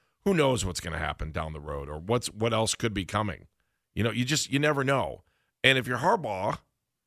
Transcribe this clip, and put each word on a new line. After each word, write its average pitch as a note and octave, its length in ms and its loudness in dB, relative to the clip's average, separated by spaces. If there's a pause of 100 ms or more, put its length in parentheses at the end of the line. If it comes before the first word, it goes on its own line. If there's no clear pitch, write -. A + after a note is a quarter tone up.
(260)
who G3+ 80 4
knows C3+ 280 4
what's F2+ 180 -4
gonna D#2+ 180 -6
happen D#2 340 -4
down D#2 220 -6
the D2+ 60 -10
road C#2+ 280 -8
or D2 100 -10
what's, A2 280 0
what A2 260 0
else A2 220 2
could A2+ 180 -2
be G2 140 -2
coming. G#2 400 -4 (480)
You G2+ 100 0
know, A#2 60 2
you A#2+ 160 -2
just, D3 240 -2
you C3+ 80 0
never C#3+ 260 2
know. B2+ 380 -2 (420)
And C3 140 8
if A2+ 80 -2
you're B2 120 -2
Harbaugh, B2+ 600 0 (480)